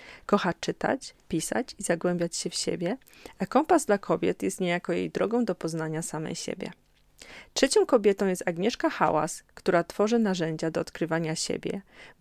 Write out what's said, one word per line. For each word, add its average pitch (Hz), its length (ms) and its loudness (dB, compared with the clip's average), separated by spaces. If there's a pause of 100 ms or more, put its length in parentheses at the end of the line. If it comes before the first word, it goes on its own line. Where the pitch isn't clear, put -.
(260)
Kocha 190 280 2
czytać, - 640 -4 (120)
pisać - 520 -2
i 202 40 -8
zagłębiać 175 520 0
się - 140 -6
w - 60 -8
siebie, 175 420 -2 (420)
a 196 60 0
Kompas 302 400 4
dla 208 120 4
Kobiet 175 460 0
jest 190 180 -4
niejako 175 320 0
jej 180 160 -2
drogą 226 360 0
do 214 100 0
poznania 160 460 -4
samej 160 340 -6
siebie. - 360 -8 (840)
Trzecią 359 320 4
kobietą 202 420 4
jest 180 200 0
Agnieszka 185 420 0
Hałas, 156 540 0 (100)
która 175 300 2
tworzy 220 360 2
narzędzia 165 520 0
do 165 100 -2
odkrywania 165 540 -2
siebie, - 460 -4 (400)